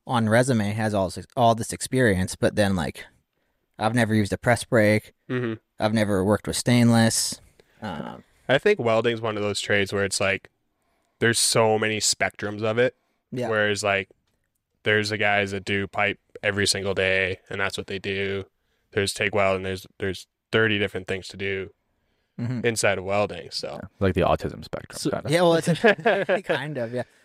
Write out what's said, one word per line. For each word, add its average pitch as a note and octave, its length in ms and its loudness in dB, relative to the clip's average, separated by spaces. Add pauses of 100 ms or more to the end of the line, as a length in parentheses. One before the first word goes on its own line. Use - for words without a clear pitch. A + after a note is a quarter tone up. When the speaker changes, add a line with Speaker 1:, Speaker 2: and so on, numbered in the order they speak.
Speaker 1:
on A#2 200 2
resume A2+ 460 4
has A2 220 -2
all F#2+ 140 2
this, F#2 160 -12 (120)
all A#2 180 6
this A2+ 160 -6
experience, G#2 640 0
but - 200 0
then, G2 200 2
like, D2 300 -4 (720)
I've A2+ 180 0
never A2 200 2
used G2+ 180 2
a - 60 -4
press A#2+ 240 2
brake. G#2+ 500 2 (160)
Speaker 2:
Mm-hmm. B2 240 -4 (260)
Speaker 1:
I've G#2+ 140 0
never G2+ 320 2
worked G#2 220 2
with - 100 -4
stainless. A#2 840 4 (420)
Um, D2 420 -12 (260)
Speaker 2:
I C3 80 4
think G#3 220 2
welding's A2+ 420 0
one A2 160 -4
of G#2 60 -4
those G#2 180 -2
trades G2+ 320 0
where G2+ 100 0
it's, F#2+ 160 -4
like, G2 300 -2 (680)
there's A2+ 200 2
so A2 380 2
many A2 220 -2
spectrums G#2 640 -4
of A2 160 0
it. B2+ 160 2 (360)
Speaker 1:
Yeah. B2 180 -6
Speaker 2:
Whereas, G#2 340 0
like, G2 260 0 (760)
there's G#2+ 260 2
the G#2+ 80 -4
guys G2+ 340 0
that G2 120 -6
do G2 240 -2
pipe G2+ 320 -2 (240)
every G2+ 240 2
single G2 280 -2
day, F#2+ 440 0 (100)
and G2+ 120 -6
that's G2 160 -4
what G2 100 -10
they G2 120 -8
do. G2 460 -6 (460)
There's G2 220 -2
tig G#2 200 -2
weld, G2 240 2
and F#2+ 80 -8
there's, F#2 200 -6 (140)
there's F#2+ 280 -6 (240)
thirty A2 280 2
different F#2+ 280 -4
things F#2+ 220 -8
to F#2+ 80 -16
do F#2+ 320 -6 (680)
Speaker 1:
Mm-hmm. A#2+ 260 -6
Speaker 2:
inside G#2+ 320 0
of F#2 60 -8
welding, F#2+ 480 -4
so. - 320 -10
Speaker 3:
Yeah, - 40 -16 (120)
like F#2+ 160 2
the F2+ 60 2
autism - 420 0
spectrum, - 340 -14
Speaker 4:
So - 140 -4
Speaker 3:
kinda. - 180 -6
Speaker 1:
Yeah, E3+ 120 2
well, E3+ 140 4
it's D#3+ 120 0
Speaker 2:
<laughs> E3 160 0
Speaker 1:
a, G3 580 2
kind D3 380 -4
of, A#2 120 -6
yeah. B2 120 -4 (220)